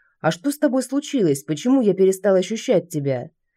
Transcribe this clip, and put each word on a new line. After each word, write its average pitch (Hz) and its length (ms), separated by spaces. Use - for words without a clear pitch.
А 160 100
что 214 200
с 277 80
тобой 262 240
случилось? 220 600
Почему 247 380
я 202 140
перестал 190 420
ощущать 208 520
тебя?» 139 420